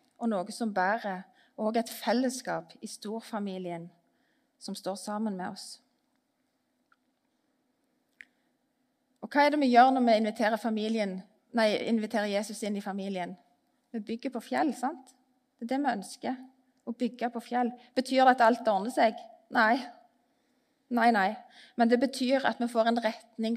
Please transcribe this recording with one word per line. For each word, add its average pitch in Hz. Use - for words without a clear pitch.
og 226
noe 202
som 220
bærer, 190
og 214
et 233
fellesskap 226
i 214
storfamilien 185
som 190
står 190
sammen 208
med 185
oss. 190
Og 214
hva 285
er 294
det 302
vi 262
gjør 247
når 254
vi 226
inviterer 214
familien, 214
nei, 226
inviterer 214
Jesus 208
inn 202
i 196
familien? 190
Vi 233
bygger 226
på 226
fjell, 294
sant? -
Det 233
er 247
det 277
vi 262
ønsker, 233
å 240
bygge 240
på 233
fjell. 240
Betyr 262
det 254
at 254
alt 240
ordner 202
seg? 226
Nei. 233
Nei, 233
nei. 196
Men 233
det 240
betyr 269
at 220
vi 240
får 233
en 240
retning 220